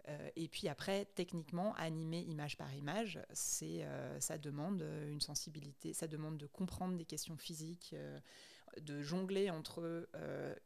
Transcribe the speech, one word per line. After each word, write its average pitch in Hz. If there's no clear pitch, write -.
euh, 147
et 165
puis -
après, 196
techniquement, 175
animer 160
image 151
par 139
image, 165
c'est, 160
euh, 135
ça 160
demande, 151
euh, 151
une 147
sensibilité, 151
ça 165
demande 156
de 147
comprendre 185
des 165
questions 156
physiques, 160
euh, 143
de 147
jongler 185
entre, 165
euh, 143